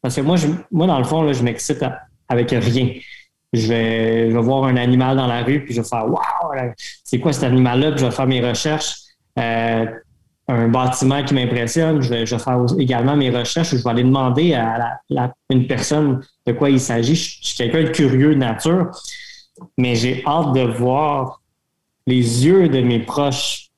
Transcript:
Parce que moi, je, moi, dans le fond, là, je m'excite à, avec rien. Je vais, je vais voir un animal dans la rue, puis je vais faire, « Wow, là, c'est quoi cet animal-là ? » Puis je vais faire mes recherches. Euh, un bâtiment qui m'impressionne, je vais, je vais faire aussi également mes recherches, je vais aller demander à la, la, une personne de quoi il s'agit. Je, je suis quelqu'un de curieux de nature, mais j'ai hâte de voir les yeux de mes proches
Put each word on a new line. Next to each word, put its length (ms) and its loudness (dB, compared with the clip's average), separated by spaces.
Parce 140 -4
que 40 0
moi, 160 2
je, 120 2
moi, 160 2
dans 120 2
le 60 0
fond, 180 0
là, 100 2
je 100 0
m'excite 400 -2
à, 180 -6
avec 220 0
rien. 400 0
Je 140 0
vais, 600 0
je 60 0
vais 60 2
voir 220 2
un 120 2
animal 400 2
dans 120 0
la 140 -2
rue, 220 0
puis 80 -12
je 80 -2
vais 80 -6
faire, « 200 -4
Wow, 460 -4
là, 180 -6
c'est 160 -2
quoi 120 0
cet 120 -4
animal-là ? » 480 2
Puis 80 -2
je 60 2
vais 40 0
faire 160 -2
mes 200 0
recherches. 480 -4
Euh, 480 -2
un 200 2
bâtiment 560 2
qui 80 -2
m'impressionne, 680 0
je 80 0
vais, 160 0
je 100 -4
vais 60 -4
faire 160 0
aussi 200 2
également 380 2
mes 140 2
recherches, 440 -2
je 80 0
vais 80 -2
aller 140 0
demander 480 2
à 240 0
la, 220 -4
la, 260 -4
une 180 2
personne 540 0
de 60 0
quoi 160 0
il 100 4
s'agit. 360 0
Je, 260 -6
je 60 -12
suis 100 -6
quelqu'un 280 0
de 40 0
curieux 460 4
de 60 2
nature, 500 0
mais 160 0
j'ai 320 -2
hâte 260 0
de 80 2
voir 800 -2
les 380 2
yeux 240 6
de 140 2
mes 160 2
proches 800 -4